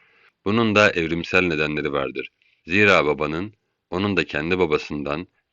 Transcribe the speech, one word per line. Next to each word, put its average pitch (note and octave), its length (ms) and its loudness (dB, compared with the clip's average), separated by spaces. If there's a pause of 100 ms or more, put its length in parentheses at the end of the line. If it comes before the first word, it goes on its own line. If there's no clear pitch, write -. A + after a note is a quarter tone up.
(440)
Bunun A2 300 0
da G#2 160 6
evrimsel E2+ 520 0
nedenleri D2+ 500 -2
vardır. C2+ 360 -6 (380)
Zira F2+ 400 4
babanın, D2+ 480 -4 (360)
onun F#2+ 260 -2
da E2+ 80 0
kendi E2 340 -4
babasından, D2+ 680 -4 (260)